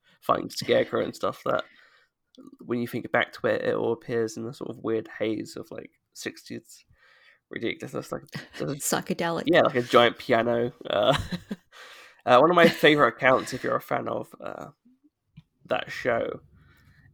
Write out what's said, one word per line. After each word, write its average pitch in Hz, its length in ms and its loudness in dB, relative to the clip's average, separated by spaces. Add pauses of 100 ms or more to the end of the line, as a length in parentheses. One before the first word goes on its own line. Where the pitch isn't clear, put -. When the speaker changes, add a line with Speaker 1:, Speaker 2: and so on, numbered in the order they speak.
(220)
Speaker 1:
fighting - 260 -2
Scarecrow - 560 0
and - 100 -8
stuff, - 300 -6
that 127 200 0 (1000)
when 120 160 -4
you 120 80 -4
think - 240 -8
back - 220 0
to - 140 -6
it, 104 140 0
it 113 120 0
all 110 180 0
appears 113 460 -4
in 113 60 -8
the 117 100 -10
sort - 160 -12
of 123 80 -12
weird 113 280 -4 (120)
haze 110 380 -4
of, - 140 -14
like, - 200 -14 (240)
sixties - 720 -14 (640)
ridiculousness." - 600 -8
Like, - 120 -10 (340)
there's 147 160 -6
a 143 40 -8
Speaker 2:
Psychedelic. 170 720 -4
Speaker 1:
Yeah, 160 120 6
like 123 140 4
a 120 80 2
giant 120 340 4
piano. 120 560 0 (160)
Uh, 110 260 4 (640)
<laughs> - 480 -20
uh, 123 140 8
one 151 100 8
of 180 80 4
my 165 140 8
favorite 147 380 6
accounts, 127 440 2
if 127 100 -8
you're 123 140 -2
a - 60 -4
fan - 260 -6
of, 117 320 -8
uh, - 300 -12 (960)
that - 260 -4
show, - 480 -2 (720)